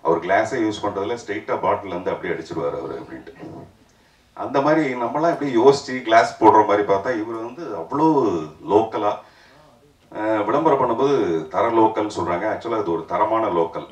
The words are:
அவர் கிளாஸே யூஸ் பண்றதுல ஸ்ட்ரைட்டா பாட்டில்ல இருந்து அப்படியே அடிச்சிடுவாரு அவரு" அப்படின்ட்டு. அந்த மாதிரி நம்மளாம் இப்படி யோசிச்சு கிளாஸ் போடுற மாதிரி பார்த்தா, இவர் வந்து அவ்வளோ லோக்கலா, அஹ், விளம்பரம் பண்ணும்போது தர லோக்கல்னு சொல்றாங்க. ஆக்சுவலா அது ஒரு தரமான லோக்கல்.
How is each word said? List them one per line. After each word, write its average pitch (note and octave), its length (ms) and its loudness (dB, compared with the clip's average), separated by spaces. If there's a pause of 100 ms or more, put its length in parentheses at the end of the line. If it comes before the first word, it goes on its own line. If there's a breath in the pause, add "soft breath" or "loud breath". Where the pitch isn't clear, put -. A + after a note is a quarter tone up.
அவர் E2 160 2
கிளாஸே G2 420 0
யூஸ் G#2+ 220 -2
பண்றதுல G2+ 440 -4
ஸ்ட்ரைட்டா - 320 -4
பாட்டில்ல G2 360 -2
இருந்து F2+ 160 -4
அப்படியே E2+ 240 -4
அடிச்சிடுவாரு D2 440 -6
அவரு" C2+ 220 -8
அப்படின்ட்டு. - 320 -16 (1000 soft breath)
அந்த C3+ 260 -2
மாதிரி D3 340 2
நம்மளாம் C3+ 380 0
இப்படி C#3 260 0
யோசிச்சு B2+ 440 4
கிளாஸ் - 400 2
போடுற - 240 8
மாதிரி G2+ 260 2
பார்த்தா, G#2+ 260 0
இவர் A2+ 260 -8
வந்து B2+ 320 -10
அவ்வளோ C#3+ 320 0 (640)
லோக்கலா, G#2 480 2 (960 soft breath)
அஹ், G#2+ 320 -2
விளம்பரம் C#3 340 2
பண்ணும்போது A#2+ 680 0
தர A#2 220 0
லோக்கல்னு A2 460 2
சொல்றாங்க. F2+ 320 -4
ஆக்சுவலா A2 300 -4
அது F2 140 -2
ஒரு E2 120 -4
தரமான G2+ 440 0
லோக்கல். E2 420 -2